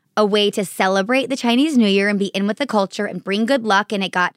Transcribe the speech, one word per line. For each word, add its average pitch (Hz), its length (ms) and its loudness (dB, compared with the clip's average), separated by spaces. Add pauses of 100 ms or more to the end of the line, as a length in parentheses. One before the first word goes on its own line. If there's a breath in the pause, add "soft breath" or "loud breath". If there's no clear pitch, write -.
(180)
a 214 80 4
way 202 260 2
to 202 140 -4
celebrate 196 640 0
the 262 80 -4
Chinese 254 400 2
New 220 100 4
Year 196 220 2
and 208 100 0
be 202 80 0
in 196 180 -4
with 220 120 -2
the 285 100 -4
culture 202 380 -2
and - 180 -8
bring 202 220 -2
good 247 180 0
luck, 208 300 0
and 196 100 -2
it 175 80 -4
got 180 260 0